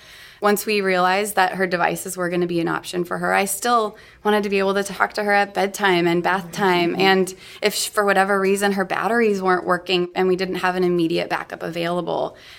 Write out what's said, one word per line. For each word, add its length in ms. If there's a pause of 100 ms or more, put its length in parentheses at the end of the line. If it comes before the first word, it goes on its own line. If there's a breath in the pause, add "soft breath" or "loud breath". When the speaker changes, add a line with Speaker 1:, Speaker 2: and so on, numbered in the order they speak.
(400 loud breath)
Speaker 1:
Once 280
we 140
realized 540
that 180
her 120
devices 500
were 140
gonna 160
be 140
an 80
option 360
for 140
her, 160
I 120
still 520 (260 loud breath)
wanted 200
to 60
be 100
able 160
to 80
talk 300
to 100
her 100
at 220
bedtime 500
and 160
bath 300
time. 400
Speaker 2:
Mm-hmm. 100
Speaker 1:
And 340 (280 loud breath)
if 100
sh-, 140
for 180
whatever 340
reason 340
her 120
batteries 560
weren't 240
working 480
and 140
we 80
didn't 220
have 180
an 80
immediate 440
backup 360
available, 720 (220 loud breath)